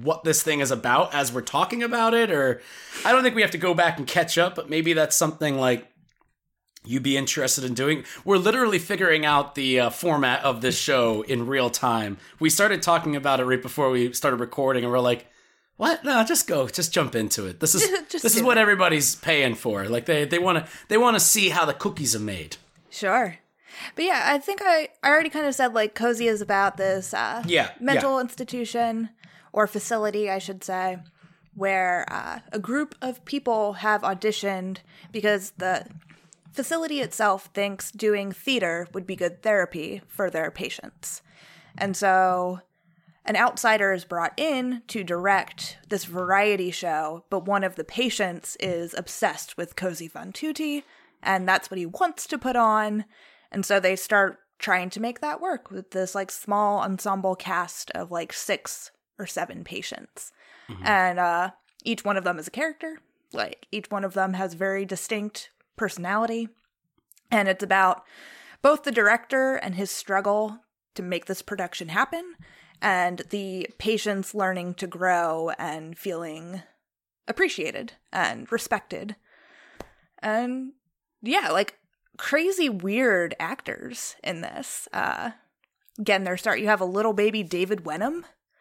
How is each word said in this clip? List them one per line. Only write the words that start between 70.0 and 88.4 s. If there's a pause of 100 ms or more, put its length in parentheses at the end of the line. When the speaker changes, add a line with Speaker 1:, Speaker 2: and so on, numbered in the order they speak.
Speaker 2:
to
make
this
production
happen, (480)
and
the
patients
learning
to
grow
and
feeling (640)
appreciated (180)
and
respected. (1040)
And, (480)
yeah,
like, (400)
crazy
weird
actors
in
this.
Uh, (680)
again,
their
start,
you
have
a
little
baby
David
Wenham, (360)